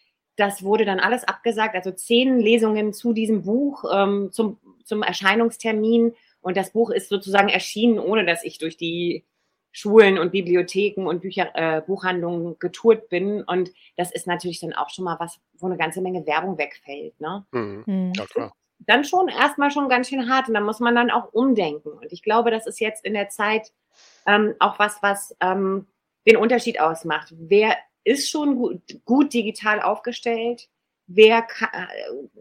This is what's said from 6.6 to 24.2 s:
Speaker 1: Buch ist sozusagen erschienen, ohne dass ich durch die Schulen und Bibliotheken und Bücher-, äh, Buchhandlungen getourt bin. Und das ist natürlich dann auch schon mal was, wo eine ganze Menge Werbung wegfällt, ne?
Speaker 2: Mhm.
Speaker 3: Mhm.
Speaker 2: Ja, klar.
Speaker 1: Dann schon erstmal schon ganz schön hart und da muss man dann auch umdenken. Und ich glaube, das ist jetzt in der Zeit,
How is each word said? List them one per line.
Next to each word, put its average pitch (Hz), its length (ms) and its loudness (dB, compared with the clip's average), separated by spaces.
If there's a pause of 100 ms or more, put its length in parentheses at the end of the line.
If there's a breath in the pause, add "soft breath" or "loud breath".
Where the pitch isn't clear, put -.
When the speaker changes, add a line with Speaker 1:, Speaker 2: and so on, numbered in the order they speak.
Speaker 1:
Buch 233 200 2
ist - 180 -4
sozusagen 196 400 2
erschienen, 208 500 2
ohne 202 260 0
dass 170 200 0
ich - 140 -12
durch 160 180 -8
die 170 480 -4 (540)
Schulen 202 400 8
und 170 140 -2
Bibliotheken 190 720 0
und 170 160 -2
Bücher-, 185 320 -6
äh, 160 280 0
Buchhandlungen 175 760 -4
getourt 214 500 2
bin. 196 360 -2
Und 180 260 -2 (260 soft breath)
das 175 140 -4
ist - 160 -10
natürlich 175 340 -4
dann 170 120 -8
auch - 180 -6
schon 185 140 -10
mal 165 160 -6
was, 170 180 -10 (160)
wo - 120 -10
eine 185 100 -4
ganze 160 240 -4
Menge 180 260 -6
Werbung 160 320 -2
wegfällt, 147 640 -10
ne? 185 320 -10
Speaker 2:
Mhm. 107 340 -8
Speaker 3:
Mhm. 185 300 -4
Speaker 2:
Ja, 104 100 -6
klar. - 260 -8 (280)
Speaker 1:
Dann 247 240 2
schon 359 240 0
erstmal 285 420 0
schon 285 180 -2
ganz 247 200 0
schön 262 220 -4
hart 262 180 0
und 226 60 -2
da 208 60 0
muss 214 200 -4
man 240 160 2
dann 240 140 2
auch - 220 -4
umdenken. 202 580 0
Und 151 220 -18
ich 175 100 -16
glaube, 226 280 2
das 220 160 -2
ist - 140 -10
jetzt 214 240 -6
in 202 100 -6
der 202 140 -4
Zeit, 220 440 -2 (540 soft breath)